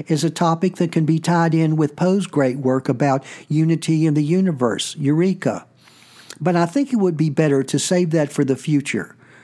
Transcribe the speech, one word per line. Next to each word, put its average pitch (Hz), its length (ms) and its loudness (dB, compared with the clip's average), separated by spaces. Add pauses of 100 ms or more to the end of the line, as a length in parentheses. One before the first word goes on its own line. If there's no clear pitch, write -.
is 151 160 0
a 165 60 0
topic 165 460 0
that 170 160 -2
can 160 140 0
be 160 120 2
tied 165 380 2
in 160 220 2
with 147 180 0
Poe's 185 320 0
great 135 300 0
work 131 320 -2
about 135 340 0 (240)
unity 160 580 0
in 156 80 2
the 147 100 2
universe, 156 760 0
Eureka. 151 680 0 (760)
But 175 160 0
I 170 120 2
think 277 260 -2
it 240 60 2
would 180 180 2
be 156 140 2
better 139 320 2
to 139 160 -2
save 180 320 0
that 151 200 0
for 147 120 0
the 135 120 0
future. 135 600 -4 (280)